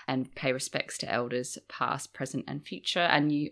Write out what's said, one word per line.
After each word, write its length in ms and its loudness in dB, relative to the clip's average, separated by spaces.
and 300 -2
pay 160 0
respects 460 -4
to 140 -4
elders 460 -2
past, 460 -2
present 320 -4
and 180 -6
future. 360 -2
And 320 6
you 200 0